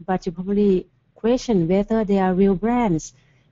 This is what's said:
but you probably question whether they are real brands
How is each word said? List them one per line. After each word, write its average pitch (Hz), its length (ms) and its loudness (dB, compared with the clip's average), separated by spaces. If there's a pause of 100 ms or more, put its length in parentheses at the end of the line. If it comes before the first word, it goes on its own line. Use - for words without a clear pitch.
but 185 220 -4
you 185 40 -4
probably 196 560 0 (280)
question 220 520 0
whether 202 380 0
they 196 140 0
are 185 160 0
real 196 200 4
brands 220 600 -2 (360)